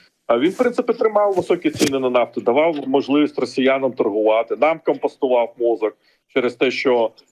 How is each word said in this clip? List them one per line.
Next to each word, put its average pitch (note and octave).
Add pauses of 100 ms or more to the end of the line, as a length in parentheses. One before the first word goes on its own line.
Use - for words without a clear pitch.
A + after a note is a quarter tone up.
(280)
а A#2+
він, E3+
в -
принципі, A#3+
тримав G#3
високі F3
ціни C#3+
на B2+
нафту, B2
давав C#3+
можливість C#3
росіянам C3
торгувати, A2
нам D#3+
компостував B2+
мозок A2 (300)
через B2
те, C3
що A#2+ (200)